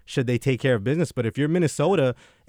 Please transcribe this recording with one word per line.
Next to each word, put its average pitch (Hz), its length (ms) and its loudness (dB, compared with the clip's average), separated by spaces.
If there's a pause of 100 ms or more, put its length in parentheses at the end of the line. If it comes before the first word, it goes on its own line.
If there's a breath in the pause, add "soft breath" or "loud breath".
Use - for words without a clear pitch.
should 135 200 -2
they 120 120 0
take 131 240 -2
care 131 140 2
of 98 100 -4
business. 151 260 -2
But 120 140 -4
if 110 120 -4
you're 147 120 0
Minnesota, 160 680 0 (340 soft breath)